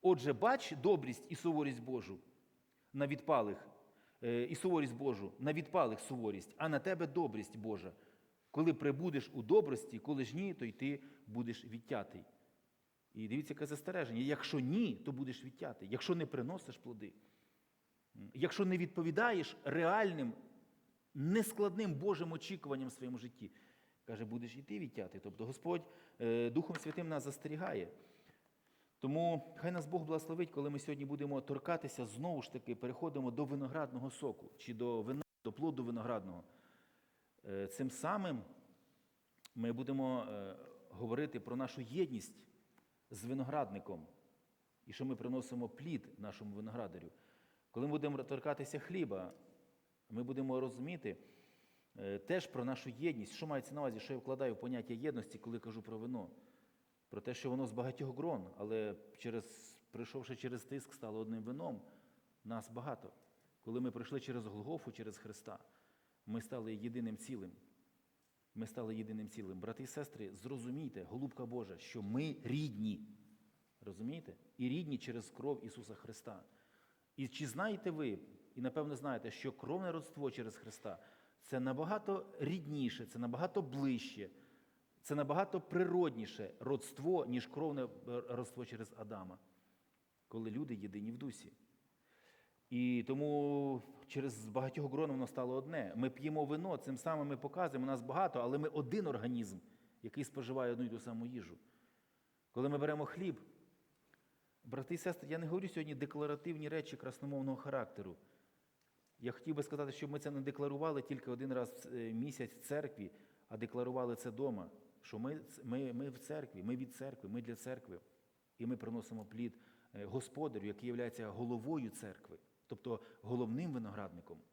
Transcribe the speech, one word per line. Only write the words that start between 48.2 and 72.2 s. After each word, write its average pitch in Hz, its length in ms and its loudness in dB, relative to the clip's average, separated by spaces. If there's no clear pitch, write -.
торкатися 143 560 0
хліба, 107 540 0
ми 113 120 -2
будемо 131 380 2
розуміти, 131 560 -2
е, 98 200 -2
теж 175 280 2
про 127 180 -2
нашу 127 260 -2
єдність. 120 420 -2
Що - 140 -6
мається 139 280 -2
на 147 60 -4
увазі, 113 200 0
що - 120 -6
я 131 60 -2
вкладаю 127 360 0
в - 60 -8
поняття 123 340 -2
єдності, 120 440 -2
коли 117 200 -6
кажу 110 240 -8
про 110 160 -8
вино? 117 320 -4
Про 101 120 -6
те, 123 140 -2
що 127 160 -2
воно 131 160 2
з 110 60 -4
багатьох 127 440 -2
грон, 139 300 0
але 107 380 0
через, - 580 -6
пройшовши 120 460 -6
через 120 280 -4
тиск, 139 300 -8
стало 110 240 -4
одним 110 240 -2
вином. 127 380 -4
Нас 110 260 -4
багато. 120 420 -6
Коли 117 180 0
ми 127 100 4
пройшли 120 300 -4
через 120 260 -4
Голгофу, 110 460 -6
через 107 260 -8
Христа, - 400 -10
ми 110 160 -2
стали 113 320 -4
єдиним 113 420 -2
цілим. 98 360 -6
Ми 113 120 -2
стали 110 300 -2
єдиним 107 320 -4
цілим. 95 320 -8
Брати 113 220 -4
і 131 40 -6
сестри, 127 480 -6
зрозумійте, 123 680 -4
голубка 123 440 -4
Божа, 110 320 -4
що - 240 -8
ми 127 420 2